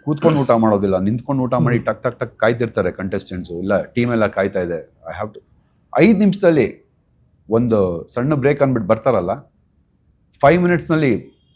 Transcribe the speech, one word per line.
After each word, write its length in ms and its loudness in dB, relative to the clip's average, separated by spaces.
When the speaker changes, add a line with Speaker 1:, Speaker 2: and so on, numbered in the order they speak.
Speaker 1:
ಕೂತ್ಕೊಂಡು 360 0
ಊಟ 100 0
ಮಾಡೋದಿಲ್ಲ, 480 2
ನಿಂತ್ಕೊಂಡು 440 -2
ಊಟ 120 -2
ಮಾಡಿ 220 2
Speaker 2:
ಹ್ಮ್. 100 -4
Speaker 1:
ಟಕ್ 160 -4
ಟಕ್ 180 -4
ಟಕ್ 180 -10
ಕಾಯ್ತಿರ್ತಾರೆ 540 -2
ಕಂಟೆಸ್ಟೆಂಟ್ಸು, 680 -8
ಇಲ್ಲ 240 -2
ಟೀಮ್ 300 -2
ಎಲ್ಲ 140 2
ಕಾಯ್ತಾ 340 -2
ಇದೆ. 320 -6
I 220 -10
have 120 -14
to, 60 -20
ಐದು 200 6
ನಿಮಿಷದಲ್ಲಿ 720 0
ಒಂದು 640 0
ಸಣ್ಣ 200 -2
ಬ್ರೇಕ್ 280 0
ಅಂದ್ಬಿಟ್ಟು 260 0
ಬರ್ತಾರಲ್ಲ, 520 0
ಫೈವ್ 220 4
ಮಿನಿಟ್ಸ್‌ನಲ್ಲಿ 560 0